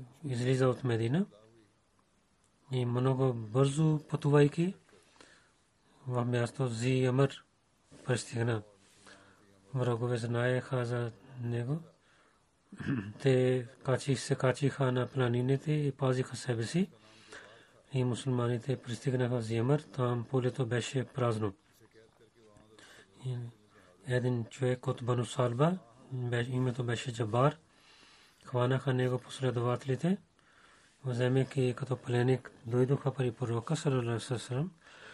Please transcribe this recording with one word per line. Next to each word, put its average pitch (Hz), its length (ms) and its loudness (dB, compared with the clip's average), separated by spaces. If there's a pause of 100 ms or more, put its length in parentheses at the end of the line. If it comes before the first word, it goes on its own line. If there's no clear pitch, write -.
(260)
излиза 127 440 2
от 123 140 -2
Медина. 120 420 2 (1500)
И 127 140 0
много 127 480 2
бързо 139 680 2 (100)
пътувайки 147 680 4 (1300)
в 123 180 -2
място 120 420 -2
Зи 127 380 0
Амър 135 400 2 (600)
пристигна. 117 560 -2 (1120)
Врагове 123 440 0
знаеха 120 680 0
за 120 260 -4 (300)
него. 120 380 -4 (1400)
Те 127 460 4 (180)
качих-, 131 360 0
се - 160 -2
качиха 127 560 0
на 123 160 0
планините 131 640 0
и 147 200 0
пазиха 127 440 -2
себе 117 280 -2
си. 165 260 0 (1040)
И 127 100 2
мусулманите 123 760 0
пристигнаха 123 580 -2
в 120 60 -2
Зиемър, 117 380 2
там 120 500 -2
полето 123 360 0
беше 117 400 -2
празно. 110 480 -2 (1700)
И 123 120 -6 (680)
един 123 380 0
човек 127 420 -2
от 123 160 -4
Бану 120 220 0
Салба, 131 520 2 (340)
бе-, 123 380 -2
името 127 340 0
беше 117 300 -4
Джабар, 120 440 2 (880)
хванаха 127 480 0
него 127 260 0
последователите, 127 960 -2 (880)
вземайки 127 720 2
като 131 200 -4
пленник, 123 540 0 (140)
дойдоха 123 480 2
при 127 180 -2
пророка, 117 440 -4
саллаллаху 131 340 0
алейхи 117 240 -4
ва 110 60 -4
саллям. 143 320 -4 (420)